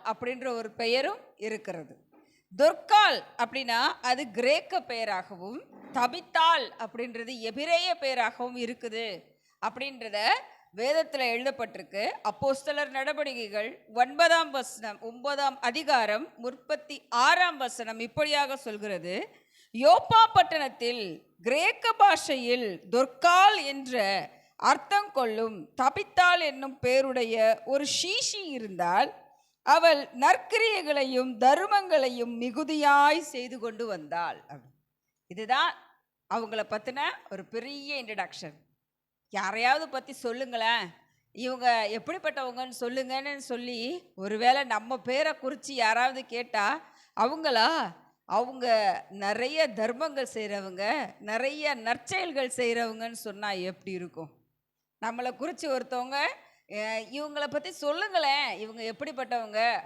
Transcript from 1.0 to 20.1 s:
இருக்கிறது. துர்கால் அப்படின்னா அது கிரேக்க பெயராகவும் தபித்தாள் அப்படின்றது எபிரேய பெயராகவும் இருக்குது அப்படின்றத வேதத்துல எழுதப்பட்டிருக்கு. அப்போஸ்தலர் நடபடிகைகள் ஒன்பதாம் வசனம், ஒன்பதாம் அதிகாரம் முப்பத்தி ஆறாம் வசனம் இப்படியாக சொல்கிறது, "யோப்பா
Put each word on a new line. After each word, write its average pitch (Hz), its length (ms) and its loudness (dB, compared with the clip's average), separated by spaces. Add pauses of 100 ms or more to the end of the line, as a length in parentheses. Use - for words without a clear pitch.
இருக்கிறது. 185 680 -10 (520)
துர்கால் 339 680 6 (140)
அப்படின்னா 240 500 0 (140)
அது 254 300 -2
கிரேக்க 269 480 0
பெயராகவும் 208 880 -8 (260)
தபித்தாள் 320 760 2
அப்படின்றது 233 720 -10
எபிரேய 330 600 0
பெயராகவும் 247 560 -2
இருக்குது 233 680 -8 (460)
அப்படின்றத 233 600 -4 (460)
வேதத்துல 294 460 0
எழுதப்பட்டிருக்கு. 240 920 -4 (120)
அப்போஸ்தலர் 277 680 -2
நடபடிகைகள் 262 840 -4 (160)
ஒன்பதாம் 302 580 4
வசனம், 226 500 -8
ஒன்பதாம் 262 600 -4
அதிகாரம் 247 760 0
முப்பத்தி 269 720 -8
ஆறாம் 320 480 4
வசனம் 226 420 -6
இப்படியாக 285 560 0
சொல்கிறது, 208 720 -6 (440)
"யோப்பா 359 600 8